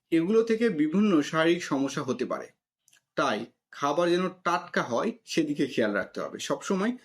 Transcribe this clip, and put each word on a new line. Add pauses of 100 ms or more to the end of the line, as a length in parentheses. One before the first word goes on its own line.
(120)
এগুলো
থেকে
বিভিন্ন
শারীরিক
সমস্যা
হতে
পারে, (680)
তাই (260)
খাবার
যেন
টাটকা
হয় (140)
সেদিকে
খেয়াল
রাখতে
হবে।
সবসময়